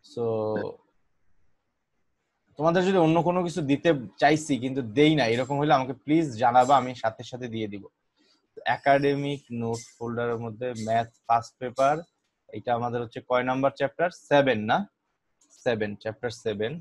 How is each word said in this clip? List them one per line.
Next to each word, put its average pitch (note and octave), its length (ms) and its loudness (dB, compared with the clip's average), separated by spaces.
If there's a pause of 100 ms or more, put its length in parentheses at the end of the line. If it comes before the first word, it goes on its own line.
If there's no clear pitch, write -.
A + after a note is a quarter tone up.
(140)
So A#2 120 -4 (2250)
তোমাদের E3+ 300 2
যদি G3 180 4
অন্য D#3+ 120 4 (120)
কোনো F3+ 180 0
কিছু F3 140 -4 (100)
দিতে C#3+ 180 2 (320)
চাইছি D3+ 320 2 (100)
কিন্তু C3 180 -4 (160)
দেই D3+ 220 6
না, B2 140 2
এরকম B2+ 280 -2
হলে D3+ 160 2
আমাকে C3 160 -4 (100)
please D#3+ 220 2 (160)
জানাবা, B2+ 400 6
আমি B2+ 100 -6 (120)
সাথে A2+ 280 -4
সাথে B2 240 -10
দিয়ে G#2+ 180 -4
দিব। G2+ 100 -12 (920)
Academic C#3 680 2 (200)
note A2+ 200 -4 (140)
ফোল্ডারের A#2 500 -4
মধ্যে A2+ 220 -8 (200)
math A2+ 220 0 (180)
first A#2 340 0
paper, C3+ 340 0 (600)
এটা A#2+ 220 -4
আমাদের A#2+ 240 -4
হচ্ছে A#2 160 -12 (100)
কয় B2 200 2
নাম্বার C3+ 300 0
chapter? D#3+ 300 -2 (200)
Seven C3+ 300 4 (120)
না? D3+ 60 2 (840)
Seven, G#2+ 280 -2 (120)
chapter A2 280 -8 (120)
seven। G#2+ 380 -4